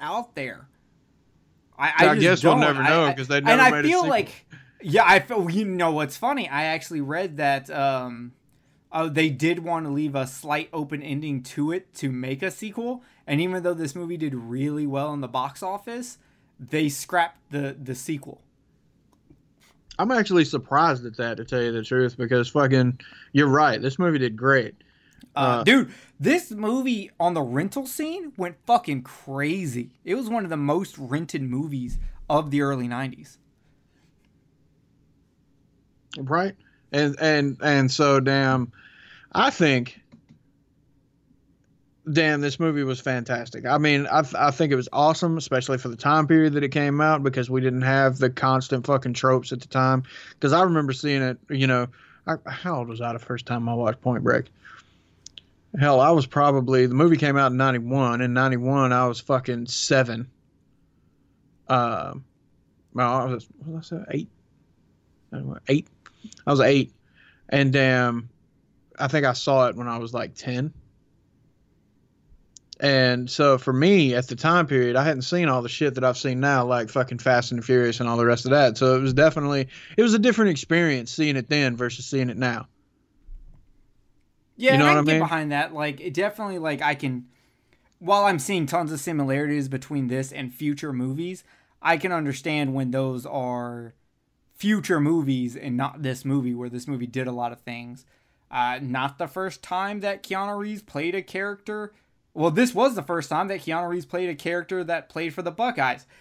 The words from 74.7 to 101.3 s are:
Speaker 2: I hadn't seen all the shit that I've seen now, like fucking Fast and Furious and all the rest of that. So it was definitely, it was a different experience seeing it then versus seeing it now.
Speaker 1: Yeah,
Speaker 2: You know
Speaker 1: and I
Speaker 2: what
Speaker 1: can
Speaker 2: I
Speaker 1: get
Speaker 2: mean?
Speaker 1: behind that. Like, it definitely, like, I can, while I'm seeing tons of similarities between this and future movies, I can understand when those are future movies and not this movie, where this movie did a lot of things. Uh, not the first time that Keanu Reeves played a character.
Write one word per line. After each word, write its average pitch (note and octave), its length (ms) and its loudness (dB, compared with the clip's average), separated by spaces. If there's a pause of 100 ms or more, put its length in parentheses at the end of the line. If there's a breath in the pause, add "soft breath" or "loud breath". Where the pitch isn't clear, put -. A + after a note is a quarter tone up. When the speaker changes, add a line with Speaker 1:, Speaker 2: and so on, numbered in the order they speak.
Speaker 2:
I C3+ 60 4
hadn't D3 180 0
seen F3 260 0
all B2+ 140 2
the A#2+ 80 -8
shit C#3 260 -2
that B2+ 80 -2
I've B2+ 140 2
seen B2+ 240 -4
now, C3+ 240 4
like A#2+ 240 0
fucking B2+ 300 -2
Fast A#2+ 320 2
and A#2+ 120 -4
Furious A#2+ 380 2
and A#2+ 80 -2
all A#2 80 0
the A#2 80 4
rest A#2+ 200 4
of B2+ 60 0
that. C#3 260 6
So C3 200 4
it C3 40 2
was C3+ 120 0
definitely, C#3+ 560 2 (260 loud breath)
it G#3 80 4
was A3+ 100 4
a A3+ 60 4
different G#3+ 320 4
experience D3+ 600 0
seeing D3+ 260 0
it B2 100 -4
then C#3 300 2
versus B2 280 -6
seeing C3 240 -2
it A2 80 -8
now. A#2+ 300 -2 (1900)
Speaker 1:
Yeah, B3+ 160 4
Speaker 2:
You C#4 60 6
know D3 80 8
Speaker 1:
and - 40 8
I D3 40 8
Speaker 2:
what D3 100 4
Speaker 1:
can D3+ 40 2
Speaker 2:
I - 20 4
Speaker 1:
get - 20 6
Speaker 2:
mean? D#3+ 80 4
Speaker 1:
behind D#3 300 -2
that. D#3 220 -2
Like, D3 280 -6
it E3 120 -8
definitely, G3 460 -4
like, D#3 240 -4
I D3+ 100 0
can, C3 340 -6 (720)
while G3+ 260 2
I'm F#3 120 2
seeing E3+ 280 -2
tons E3 260 -2
of D3+ 80 -8
similarities C#3+ 680 -2
between C3+ 400 -6
this C3 240 -4
and B2+ 220 -12
future D3 400 -6
movies, C#3 500 -6 (380 soft breath)
I E3 160 2
can F#3 140 -2
understand D3 640 -2
when C3 160 -2
those C3 340 -4
are A#2+ 720 -8 (600)
future F#3+ 440 0
movies C#3 560 0
and C3 200 -8
not C#3 280 -4
this C3 220 -6
movie, C3+ 280 0
where B2 160 -8
this B2 180 -10
movie B2 200 -6
did B2+ 180 -6
a B2+ 60 -6
lot A#2+ 200 -6
of A#2+ 100 -18
things. A#2+ 440 -14 (460)
Uh, B2 300 -2
not C3 360 -4
the E3 100 -6
first F#3+ 360 -8
time G3 380 -6
that G3 200 -6
Keanu G3+ 360 -6
Reeves G#3 260 -8
played E3 320 -6
a F#3+ 80 -6
character. G#3 720 -10 (420)